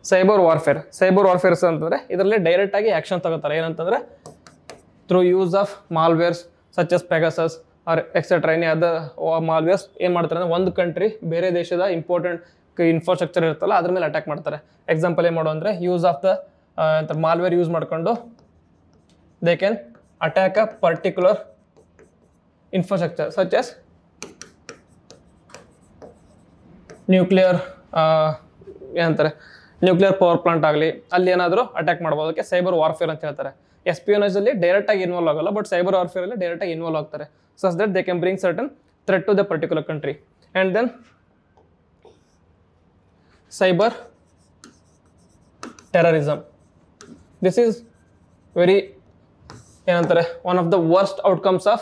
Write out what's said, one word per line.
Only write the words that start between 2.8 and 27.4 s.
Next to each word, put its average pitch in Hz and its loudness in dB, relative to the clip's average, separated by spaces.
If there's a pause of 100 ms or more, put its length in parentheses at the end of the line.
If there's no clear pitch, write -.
ಆಕ್ಷನ್ 170 -2
ತಗೋತಾರೆ. 156 -4
ಏನಂತಂದ್ರೆ 165 -4 (880)
through 180 4
use 180 0
of 202 0 (280)
malwares 170 2 (400)
such 175 0
as 175 2
Pegasus 165 0 (360)
or 165 2
et - -2
cetera, 165 2
any 170 0
other, 165 0 (300)
ಆ, 160 0
malwares 160 0 (200)
ಏನ್ 180 0
ಮಾಡ್ತಾರೆ 165 -2
ಅಂದ್ರೆ 170 -2
ಒಂದು 185 0
ಕಂಟ್ರಿ 180 -2
ಬೇರೆ 170 -2
ದೇಶದ 175 -2
ಇಂಪಾರ್ಟೆಂಟ್ 175 -2 (320)
ಕ-, - -6
ಇನ್ಫ್ರಾಸ್ಟ್ರಕ್ಚರ್ 165 0
ಇರುತ್ತಲ್ಲ 175 -2
ಅದ್ರ 175 0
ಮೇಲೆ 180 -2
ಅಟ್ಯಾಕ್ 151 -6
ಮಾಡ್ತಾರೆ. 147 -8 (240)
ಎಕ್ಸಾಂಪಲ್ 170 0
ಏನ್ 165 0
ಮಾಡು 160 0
ಅಂದ್ರೆ 156 -4
use 175 -2
of 175 2
the, 185 2 (440)
ಆ, 156 2
ಎಂತ 156 -4
malware 165 0
ಯೂಸ್ 170 2
ಮಾಡ್ಕೊಂಡು 165 -2 (1300)
they 170 2
can 202 0 (560)
attack 190 0 (100)
a - 0 (200)
particular 180 0 (1400)
infrastructure 170 -4 (120)
such 185 0
as 254 -4 (3500)
ನ್ಯೂಕ್ಲಿಯರ್, 185 4 (380)